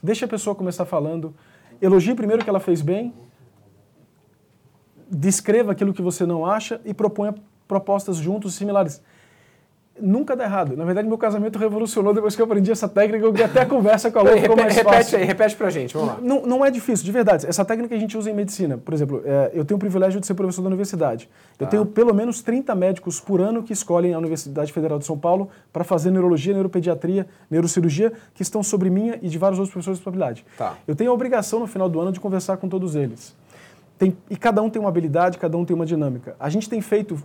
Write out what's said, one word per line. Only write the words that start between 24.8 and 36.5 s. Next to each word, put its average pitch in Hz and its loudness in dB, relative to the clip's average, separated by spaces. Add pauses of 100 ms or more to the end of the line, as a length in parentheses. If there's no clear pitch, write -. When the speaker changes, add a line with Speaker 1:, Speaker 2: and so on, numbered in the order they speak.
Speaker 1:
de 143 -6
São 156 -6
Paulo 190 0 (240)
pra 165 -4
fazer 175 0
neurologia, 180 2
neuropediatria, 185 -2 (220)
neurocirurgia, 170 0 (200)
que - -10
estão 208 -4
sobre 190 0
minha 220 -2
e 185 -6
de 160 -6
vários 190 0
outros 196 -4
professores 185 -6
de 180 -20
responsabilidade. 180 -6 (120)
Speaker 2:
Tá. 95 -6 (100)
Speaker 1:
Eu 151 -2
tenho 233 0
a - 4
obrigação, 233 0
no 233 -4
final 190 -2
do 165 -2
ano, 185 -2
de 180 -8
conversar 190 -2
com 190 -8
todos 185 -4
eles. 131 -6 (640)
Tem, 190 2 (140)
e 202 -8
cada 214 2
um 220 0
tem 220 -6
uma 202 0
habilidade, 170 2
cada 170 -2
um 175 0
tem 170 0
uma 165 -2
dinâmica. 147 -2
A 139 -4
gente 214 -2